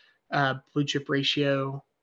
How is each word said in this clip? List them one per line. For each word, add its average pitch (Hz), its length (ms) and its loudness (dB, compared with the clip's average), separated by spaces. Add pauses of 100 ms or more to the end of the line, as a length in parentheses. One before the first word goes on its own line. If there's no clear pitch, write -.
(320)
Uh, 139 240 2 (180)
blue 147 120 2
chip 139 240 -4
ratio 139 760 0 (200)